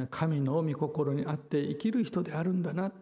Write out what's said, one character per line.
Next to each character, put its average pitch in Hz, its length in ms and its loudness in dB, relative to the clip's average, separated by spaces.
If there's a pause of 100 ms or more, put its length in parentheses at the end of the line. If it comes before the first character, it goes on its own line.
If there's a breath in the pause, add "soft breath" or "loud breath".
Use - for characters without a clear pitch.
神 160 300 0
の 139 240 2
御 156 120 0
心 147 360 0
に 143 140 0
あ 151 80 -2
っ 147 40 -2
て - 240 -2
生 151 140 -2
き 220 160 0
る 233 140 2
人 175 180 0
で 160 80 -6
あ 151 100 0
る 185 120 2
ん 185 80 2
だ 151 120 -2
な、 190 280 -2